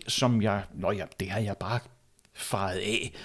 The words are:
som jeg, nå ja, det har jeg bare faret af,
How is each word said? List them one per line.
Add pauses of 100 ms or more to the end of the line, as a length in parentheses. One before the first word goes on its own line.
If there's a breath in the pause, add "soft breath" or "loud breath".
som
jeg, (140)
nå
ja, (160)
det
har
jeg
bare (540)
faret
af, (140 loud breath)